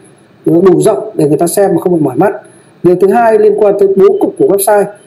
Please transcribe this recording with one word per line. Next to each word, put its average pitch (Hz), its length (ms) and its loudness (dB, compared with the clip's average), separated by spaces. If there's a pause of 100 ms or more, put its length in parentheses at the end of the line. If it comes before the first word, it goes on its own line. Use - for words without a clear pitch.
(440)
đủ 170 360 2
rộng - 340 -2
để 151 140 -2
người 151 100 0
ta 170 80 -2
xem 190 280 -2
mà 165 60 -2
không 180 140 -2
bị 160 60 -2
mỏi 131 160 -4
mắt. 196 160 0 (500)
Điều 175 140 2
thứ 196 120 2
hai 220 300 2
liên 208 200 2
quan 202 200 0
tới 196 180 2
bố 196 240 4
cục 254 180 -2
của 202 80 2
website. 202 380 0 (220)